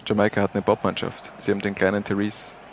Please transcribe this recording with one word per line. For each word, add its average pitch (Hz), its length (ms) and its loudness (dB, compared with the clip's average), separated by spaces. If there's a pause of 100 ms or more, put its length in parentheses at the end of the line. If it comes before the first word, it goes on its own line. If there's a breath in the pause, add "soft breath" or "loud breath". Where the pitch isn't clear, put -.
Jamaika 104 340 4
hat 101 140 0
eine 101 80 0
Popmannschaft. - 760 0
Sie - 140 -2
haben 101 100 2
den 101 140 -2
kleinen 101 280 2
Therese, 104 500 -2 (200 loud breath)